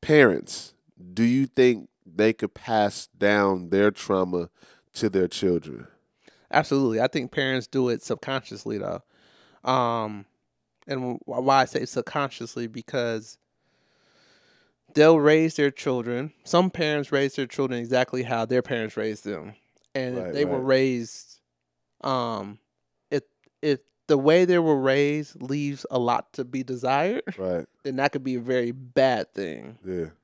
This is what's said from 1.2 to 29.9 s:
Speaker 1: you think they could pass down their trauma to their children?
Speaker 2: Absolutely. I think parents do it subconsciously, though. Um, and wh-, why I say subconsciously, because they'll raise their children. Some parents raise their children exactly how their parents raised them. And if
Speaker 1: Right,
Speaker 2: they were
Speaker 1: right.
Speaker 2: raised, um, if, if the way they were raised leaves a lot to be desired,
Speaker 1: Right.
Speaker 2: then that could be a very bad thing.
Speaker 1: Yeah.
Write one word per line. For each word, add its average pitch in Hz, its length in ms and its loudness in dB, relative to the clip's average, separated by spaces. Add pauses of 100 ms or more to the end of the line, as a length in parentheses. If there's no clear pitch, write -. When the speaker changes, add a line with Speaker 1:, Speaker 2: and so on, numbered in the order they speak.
Speaker 1:
you 127 240 2
think 127 420 2 (160)
they 107 280 2
could 107 200 -6
pass 107 540 -2 (100)
down 98 520 2
their 101 220 4
trauma 90 580 -2 (440)
to - 160 -2
their 92 180 0
children? 82 600 -4 (640)
Speaker 2:
Absolutely. 135 500 0
I 127 60 0
think 127 240 -4
parents 131 360 -4
do 127 220 -2
it 117 140 -4
subconsciously, 113 760 -8
though. 95 240 -8 (680)
Um, 117 560 -2 (640)
and 127 380 -6
wh-, - 20 -18
why 131 340 2
I 127 40 4
say 123 200 -6
subconsciously, 123 840 -6
because 117 720 -8 (1600)
they'll 156 260 8
raise 156 380 4
their 143 140 2
children. 127 600 -4 (140)
Some 180 260 2
parents 151 400 -2
raise 139 240 0
their 135 120 -4
children 127 320 -4
exactly 123 440 -2
how 117 220 -2
their 123 160 0
parents 113 340 -6
raised 110 300 -6
them. 101 300 -10 (380)
And 127 240 -4
if 104 60 -6
Speaker 1:
Right, 90 100 -8
Speaker 2:
they 147 120 0
were 143 140 -2
Speaker 1:
right. 131 60 -6
Speaker 2:
raised, 131 720 0 (640)
um, 113 580 -4 (520)
if, 143 120 -2 (380)
if 143 180 0 (280)
the 147 100 4
way 156 280 6
they 175 140 4
were 156 200 4
raised 143 640 0
leaves 143 500 -6
a 131 80 0
lot 120 340 -2
to 135 120 -6
be 131 180 -6
desired, 135 600 -2 (140)
Speaker 1:
Right. 90 280 -2 (180)
Speaker 2:
then 135 140 -6
that 139 160 0
could 135 100 -6
be 127 120 -4
a 123 40 -4
very 120 320 -2
bad 127 640 0
thing. 78 520 -10
Speaker 1:
Yeah. 90 200 -6 (180)